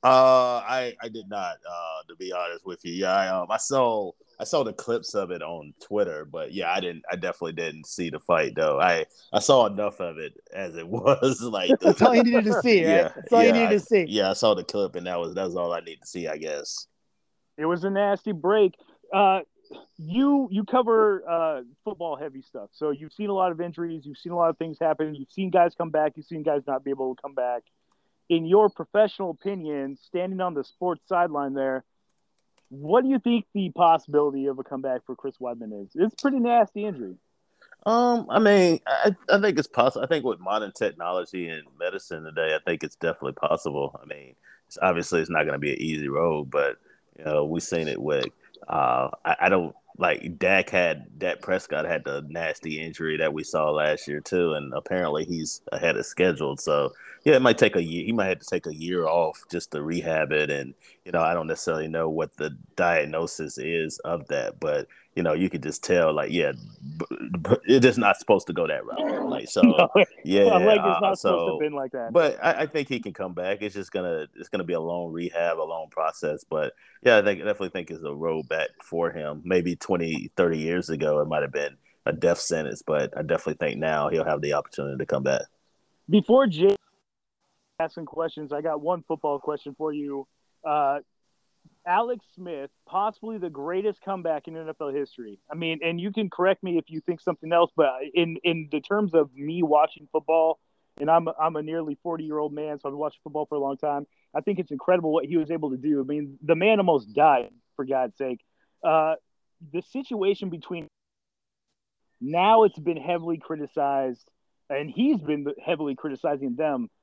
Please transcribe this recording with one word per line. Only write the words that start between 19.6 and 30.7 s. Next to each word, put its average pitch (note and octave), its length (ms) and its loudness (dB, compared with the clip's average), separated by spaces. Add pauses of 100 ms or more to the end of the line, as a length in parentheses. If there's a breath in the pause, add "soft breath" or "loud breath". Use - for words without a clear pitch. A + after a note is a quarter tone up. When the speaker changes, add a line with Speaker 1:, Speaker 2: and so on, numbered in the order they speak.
Speaker 3:
you, C4 520 2
you G3 140 0
cover, A3 640 4
uh, D#3+ 340 0 (220)
football E3+ 320 -6
heavy C3+ 260 -12
stuff, G#2 300 -16
so D3+ 200 -4
you've D3 200 -8
seen G#3 180 -6
a G3+ 40 0
lot F#3 180 2
of D#3+ 80 -8
injuries, E3+ 460 -6
you've C#3+ 120 -14
seen E3+ 140 -10
a F3 60 -6
lot E3+ 120 4
of D#3+ 80 -2
things E3 220 -6
happen, D#3 340 0
you've C#3 160 -12
seen F#3+ 200 -4
guys F3 280 6
come E3+ 120 -2
back, D3+ 260 0
you've D#3 100 -16
seen D#3+ 160 -10
guys D3 240 0
not C3+ 200 -4
be C#3 60 -2
able C3 220 -2
to - 80 -14
come C#3 120 -14
back. B2 300 -4 (640)
In E3+ 160 2
your G3+ 240 6
professional G3 640 0
opinion, D3+ 680 -6
standing F#3 380 -6
on F3+ 140 -2
the C#3 100 -4
sports F3 460 -4